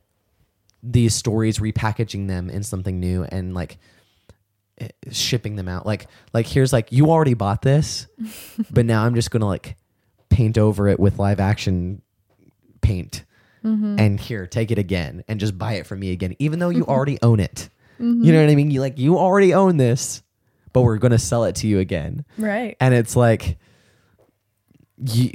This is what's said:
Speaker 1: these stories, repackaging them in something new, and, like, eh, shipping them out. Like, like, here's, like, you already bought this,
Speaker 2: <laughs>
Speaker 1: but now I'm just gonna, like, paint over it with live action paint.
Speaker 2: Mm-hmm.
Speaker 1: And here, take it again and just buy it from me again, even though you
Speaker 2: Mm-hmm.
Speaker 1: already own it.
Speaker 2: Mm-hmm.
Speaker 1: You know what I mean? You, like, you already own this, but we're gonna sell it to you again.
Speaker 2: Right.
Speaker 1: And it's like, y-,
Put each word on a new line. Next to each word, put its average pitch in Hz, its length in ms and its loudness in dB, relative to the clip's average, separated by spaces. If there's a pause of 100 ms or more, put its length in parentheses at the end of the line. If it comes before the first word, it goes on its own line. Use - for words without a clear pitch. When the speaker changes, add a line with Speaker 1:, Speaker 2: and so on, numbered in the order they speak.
(800)
Speaker 1:
these 117 340 2
stories, 110 440 -2
repackaging 107 680 -4
them 92 220 -6
in 98 140 -8
something 92 360 -6
new, 90 240 -2
and, 92 300 -8
like, 87 240 -8 (1000)
eh, 117 80 -14 (240)
shipping 107 440 -4
them 95 120 -8
out. 90 180 -8
Like, 104 220 -6 (260)
like, 113 140 0
here's, 131 260 0
like, 113 180 -2
you 143 200 4
already 156 220 4
bought 101 280 -2
this, 143 460 0 (320)
Speaker 2:
<laughs> - 320 -10
Speaker 1:
but 120 140 2
now 113 180 2
I'm 120 120 0
just 117 160 -2
gonna, 107 160 -2
like, - 280 -6 (540)
paint 113 280 2
over 104 300 4
it 98 120 2
with 95 200 2
live 101 200 0
action 95 640 -2 (800)
paint. - 440 -2 (400)
Speaker 2:
Mm-hmm. 214 340 -2
Speaker 1:
And 104 200 2
here, 98 280 -8
take 113 240 -4
it 104 60 -2
again 87 500 -4
and 107 120 -6
just 101 180 -4
buy 107 160 -6
it 90 140 -8
from 98 120 -12
me 95 120 -6
again, 90 280 -6
even 151 200 -2
though 175 100 -2
you 170 140 0
Speaker 2:
Mm-hmm. - 80 -4
Speaker 1:
already 139 300 -2
own 117 180 6
it. - 300 -6 (300)
Speaker 2:
Mm-hmm. 240 240 0
Speaker 1:
You 196 100 8
know 160 80 6
what 151 80 6
I 147 60 4
mean? 147 160 2
You, 135 100 0
like, 135 180 -6
you 151 180 4
already 185 360 4
own 185 240 4
this, 127 460 0 (480)
but 127 100 4
we're 117 160 4
gonna 117 220 4
sell 117 260 0
it 90 120 -2
to 110 100 -4
you 101 120 2
again. 90 440 -4 (140)
Speaker 2:
Right. 214 420 -4
Speaker 1:
And 127 140 4
it's 117 220 0
like, 117 420 2 (1400)
y-, 123 380 -2